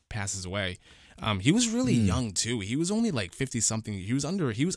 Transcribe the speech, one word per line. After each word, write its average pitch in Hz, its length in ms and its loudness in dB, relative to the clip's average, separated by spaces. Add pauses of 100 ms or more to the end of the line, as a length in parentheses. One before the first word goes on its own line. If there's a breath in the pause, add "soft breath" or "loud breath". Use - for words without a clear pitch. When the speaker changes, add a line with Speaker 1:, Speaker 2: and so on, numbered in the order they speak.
Speaker 1:
passes 98 340 -6
away. 92 340 -4 (440 loud breath)
Um, 104 180 0
he 123 140 6
was 233 160 4
really 240 280 2
Speaker 2:
Hmm. 110 100 6
Speaker 1:
young 98 260 2
too. 117 260 -2
He 101 160 -4
was 175 160 0
only, 226 180 2
like, 107 240 -2
fifty 123 280 -2
something. 110 320 -2
He 98 180 -6
was 143 140 0
under, 160 260 -2
he 120 140 0
was 185 120 -2